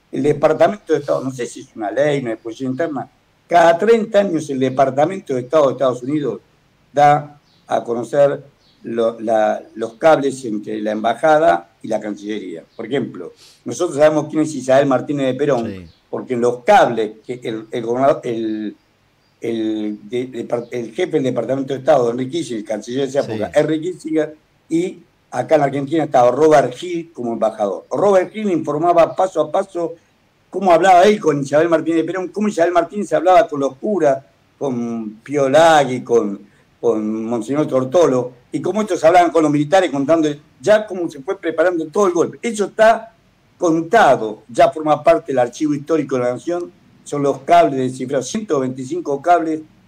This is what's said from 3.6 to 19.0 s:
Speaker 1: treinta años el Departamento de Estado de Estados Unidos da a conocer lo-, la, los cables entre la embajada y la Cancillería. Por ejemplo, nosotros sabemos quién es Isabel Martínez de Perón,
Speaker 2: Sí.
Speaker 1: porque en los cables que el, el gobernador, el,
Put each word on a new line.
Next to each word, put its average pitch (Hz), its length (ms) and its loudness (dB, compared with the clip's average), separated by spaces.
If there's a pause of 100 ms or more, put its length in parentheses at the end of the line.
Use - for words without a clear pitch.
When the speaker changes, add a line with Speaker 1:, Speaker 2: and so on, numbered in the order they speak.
Speaker 1:
treinta 208 420 2
años 170 300 -2
el 135 100 -4
Departamento 131 720 0
de 123 80 -4
Estado 139 260 2
de 127 60 2
Estados 127 300 -2
Unidos 135 360 -4 (540)
da 147 460 2 (280)
a 113 160 -2
conocer 127 600 0 (400)
lo-, 113 360 -2
la, 110 420 0 (140)
los 113 200 -8
cables 139 500 0
entre 107 360 -8
la 107 100 -4
embajada 156 800 0 (100)
y - 60 -16
la 107 120 -4
Cancillería. 98 640 -10 (120)
Por - 100 -12
ejemplo, 107 480 -6 (320)
nosotros 139 320 -4
sabemos 151 320 2
quién 156 140 -2
es 135 120 -6
Isabel 131 300 2
Martínez 139 400 -2
de 127 80 0
Perón, 127 340 -2
Speaker 2:
Sí. 92 200 -14 (220)
Speaker 1:
porque 117 260 -8
en 117 60 -2
los 123 220 0
cables 123 500 4 (120)
que 127 180 -12
el, 110 280 -8
el 123 120 -6
gobernador, 131 400 0
el, 110 520 -6 (640)